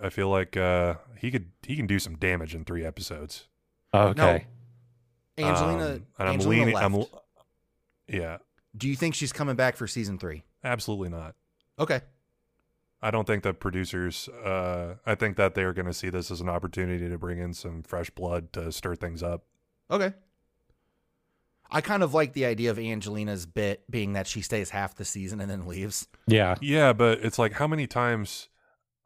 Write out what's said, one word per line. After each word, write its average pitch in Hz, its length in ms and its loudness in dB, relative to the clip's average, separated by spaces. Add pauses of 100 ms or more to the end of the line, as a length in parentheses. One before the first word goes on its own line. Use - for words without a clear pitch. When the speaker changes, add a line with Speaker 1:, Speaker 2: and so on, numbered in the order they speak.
Speaker 1:
I 98 80 -2
feel 98 180 0
like, 95 280 2
uh, 90 380 4 (240)
he 120 120 -4
could, 95 200 -2 (120)
he 147 140 -6
can 123 100 -2
do 98 120 4
some 82 180 -6
damage 85 380 0
in 80 100 -8
three 85 200 -6
episodes. 78 600 -10 (480)
Speaker 2:
Okay. 101 220 6
Speaker 3:
No. 85 240 6 (1040)
Angelina, 170 420 2
Speaker 1:
Um, 139 200 -6 (120)
and 95 100 0
I'm 92 60 4
Speaker 3:
Angelina 104 320 4
Speaker 1:
leaning, 117 100 4
I'm 98 180 4
Speaker 3:
left. 104 200 0
Speaker 1:
l-, - 100 -20 (840)
yeah. 85 320 -4 (380)
Speaker 3:
Do 127 120 -2
you 139 80 0
think 165 180 0
she's 139 180 -4
coming 143 240 -2
back 127 200 2
for 117 100 -6
season 101 320 -4
three? 78 260 -10 (180)
Speaker 1:
Absolutely 107 460 -4
not. 82 260 -10 (440)
Speaker 3:
Okay. 143 240 2 (1000)
Speaker 1:
I 110 80 0
don't 107 160 2
think 104 160 2
the 95 120 0
producers, 90 720 -4
uh, 90 680 -4 (100)
I 110 80 2
think 101 240 0
that 95 160 6
they're 92 180 2
gonna 90 220 -2
see 92 160 -6
this 87 200 -4
as 87 120 -8
an 87 80 -4
opportunity 87 580 -2
to 87 100 -4
bring 87 200 -6
in 87 160 -6
some 82 280 -10
fresh 87 280 -6
blood 87 420 -4
to 82 180 -6
stir 87 260 -4
things 85 260 -8
up. 87 220 -4 (460)
Speaker 3:
Okay. 196 220 2 (1600)
I 156 100 0
kind 202 220 2
of 143 120 2
like 151 180 4
the 131 140 0
idea 117 240 2
of 107 80 0
Angelina's 107 680 -4
bit 101 420 -2
being 101 260 0
that 95 120 -2
she - 160 -6
stays 104 280 -2
half 98 260 -4
the 101 80 -10
season 101 360 -6
and 101 100 -6
then 92 160 -6
leaves. 95 420 -6 (180)
Speaker 2:
Yeah. 107 340 6
Speaker 1:
Yeah, 143 320 6
but 113 280 6
it's 110 180 -2
like, 110 140 4
how 147 160 0
many 156 180 -2
times 117 600 -2 (580)